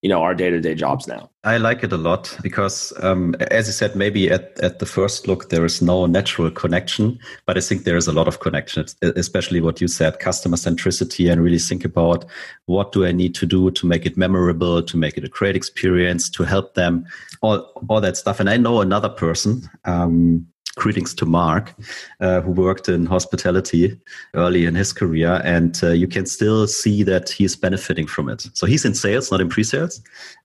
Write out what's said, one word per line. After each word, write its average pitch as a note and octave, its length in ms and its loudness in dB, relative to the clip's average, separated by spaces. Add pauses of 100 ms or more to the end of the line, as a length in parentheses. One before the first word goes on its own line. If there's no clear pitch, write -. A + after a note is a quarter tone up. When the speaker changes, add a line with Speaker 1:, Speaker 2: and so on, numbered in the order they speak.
Speaker 1:
you F2+ 60 0
know, F2+ 140 2
our F2+ 120 2
day-to-day E2+ 400 0
jobs C#2 320 -2
now. - 240 -14 (140)
Speaker 2:
I A2+ 140 2
like G#2+ 260 0
it F2+ 80 -4
a F#2 40 -2
lot E2+ 460 -2
because, - 580 -4
um, F2+ 360 0 (160)
as A2 160 2
you G#2 40 -4
said, G#2 220 -2
maybe G2 340 2
at, - 300 0
at - 220 -2
the F2 60 -4
first - 420 -2
look, F#2 220 -2
there E2 140 2
is E2 160 0
no F2+ 260 4
natural F2 440 2
connection, F#2 720 -2 (260)
but F#2 100 0
I F#2 40 0
think F2+ 240 -2
there F2 120 2
is E2+ 120 0
a D#2+ 40 0
lot D2+ 140 4
of - 140 -4
connection, D2 420 -4
es-, - 140 -10 (180)
especially F2+ 460 -2
what E2 200 0
you F2+ 60 0
said, D#2+ 320 0
customer F2 380 -2
centricity, F2 760 0
and E2+ 100 4
really E2+ 200 4
think - 240 -4
about E2+ 400 2 (420)
what F#2+ 240 0
do F#2+ 160 2
I F2+ 60 2
need F2+ 240 0
to - 100 -2
do F#2 240 4
to F2+ 160 -4
make E2+ 180 2
it F2 120 -2
memorable, F2 680 2
to - 140 -4
make D#2 200 0
it - 80 -8
a - 40 -10
great G2 260 -2
experience, F2+ 760 0
to - 120 -4
help F#2+ 320 -2
them, F2 320 0 (340)
all, G#2+ 300 0 (180)
all A2 120 2
that F#2 160 0
stuff. - 240 -4
And G2 100 2
I A2+ 60 2
know A#2 240 4
another G2+ 280 2
person, E2+ 540 -2 (220)
um, E2+ 600 2 (320)
greetings F#2+ 360 -2
to - 140 -4
Mark, E2+ 480 0 (460)
uh, F#2 200 2
who F2 120 -2
worked F#2 360 0
in E2+ 160 2
hospitality F2+ 960 0 (360)
early F2 300 2
in E2+ 120 0
his F#2+ 160 -2
career. E2+ 500 0
And, E2+ 400 2
uh, F2 60 2
you E2+ 180 4
can F#2 180 -4
still G#2+ 440 2
see G#2 340 0
that F#2 280 0
he's - 260 0
benefiting F2+ 500 -2
from C#2+ 220 -6
it. - 260 -10
So - 100 -4
he's - 200 2
in G#2+ 100 2
sales, A2 380 0
not F#2+ 80 2
in F2 80 2
pre-sales, C3+ 520 -2 (440)